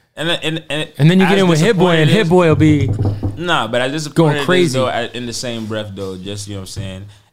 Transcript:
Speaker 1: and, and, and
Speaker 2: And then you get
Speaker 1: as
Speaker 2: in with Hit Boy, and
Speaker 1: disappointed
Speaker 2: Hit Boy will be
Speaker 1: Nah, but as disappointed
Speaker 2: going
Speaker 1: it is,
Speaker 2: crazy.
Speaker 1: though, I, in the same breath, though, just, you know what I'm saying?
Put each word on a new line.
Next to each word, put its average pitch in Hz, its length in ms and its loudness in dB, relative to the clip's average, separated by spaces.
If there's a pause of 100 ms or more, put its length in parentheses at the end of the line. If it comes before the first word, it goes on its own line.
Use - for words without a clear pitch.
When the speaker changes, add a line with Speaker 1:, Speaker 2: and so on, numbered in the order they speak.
(160)
Speaker 1:
and, 156 140 -4
and, 160 400 -4
and 147 280 -6
Speaker 2:
And 151 120 6
then 185 100 4
you 190 60 4
get 196 120 4
Speaker 1:
as 190 40 4
Speaker 2:
in 180 60 4
with 156 120 4
Hit 208 180 2
Boy, 175 180 4
and 156 120 4
Speaker 1:
disappointed 214 160 2
Speaker 2:
Hit 160 40 -2
Boy 175 200 4
will 139 880 0
be 160 60 -8
Speaker 1:
Nah, 156 240 -2
but 120 140 -2
as 135 120 -2
disappointed 151 240 -8
Speaker 2:
going 151 200 4
Speaker 1:
it 143 40 -2
is, 139 60 -4
Speaker 2:
crazy. 170 320 2
Speaker 1:
though, 107 80 0
I, 107 200 -2
in 120 200 -10
the 117 60 -8
same 113 340 -8
breath, 104 280 -6
though, 95 240 -10
just, 101 300 -12
you 104 60 -10
know 98 60 -10
what - 20 -12
I'm 95 60 -14
saying? 95 380 -12 (260)